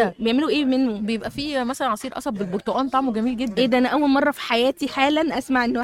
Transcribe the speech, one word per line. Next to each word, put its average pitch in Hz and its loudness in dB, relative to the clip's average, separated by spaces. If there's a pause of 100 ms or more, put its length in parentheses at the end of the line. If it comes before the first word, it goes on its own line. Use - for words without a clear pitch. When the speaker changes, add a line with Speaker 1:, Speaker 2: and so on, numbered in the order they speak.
Speaker 1:
منه، 185 -2
بيعملوا 247 2
ايه 294 2
منه؟ 262 2
Speaker 2:
بيبقى 214 -4
فيه 285 -4
مثلا 254 -2
عصير 233 -4
قصب 262 -6
بالبرتقان، 202 -2
طعمه 254 0
جميل 226 -2
جدا. 226 -4
Speaker 1:
ايه 262 4
ده؟ 247 4
انا 254 4
اول 285 2
مرة 269 4
في - -6
حياتي 247 0
حالا 294 0
اسمع 254 0
انه 240 -2